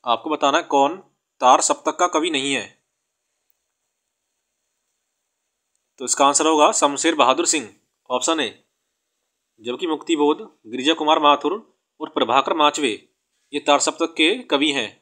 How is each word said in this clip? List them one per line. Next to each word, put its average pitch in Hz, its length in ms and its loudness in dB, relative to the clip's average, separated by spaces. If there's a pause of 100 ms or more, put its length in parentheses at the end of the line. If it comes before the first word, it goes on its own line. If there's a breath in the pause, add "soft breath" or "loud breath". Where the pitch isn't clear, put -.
आपको 120 260 -2
बताना 147 280 0
है 165 80 -2
कौन 143 300 2 (440)
तार 131 200 6
सप्तक - 380 -2
का 180 80 2
कवि 170 240 -2
नहीं 139 240 -2
है। 113 80 -4 (3500)
तो 127 40 -10
इसका 139 220 0
आंसर 143 200 2
होगा 160 260 4
शमशेर 156 420 0
बहादुर 139 320 0
सिंह, 135 220 -4 (420)
ऑप्शन 151 300 -2
ए। 117 80 -4 (1120)
जबकि 127 240 -8
मुक्तिबोध, 156 560 -2 (240)
गिरिजा 127 280 -2
कुमार 160 240 0
माथुर 147 400 2 (420)
और 156 80 -10
प्रभाकर 131 460 0
माचवे 147 400 0 (580)
ये 143 80 -6
तार 143 200 2
सप्तक 160 360 -4
के 160 160 2 (160)
कवि 151 240 0
हैं। 117 160 -4 (140)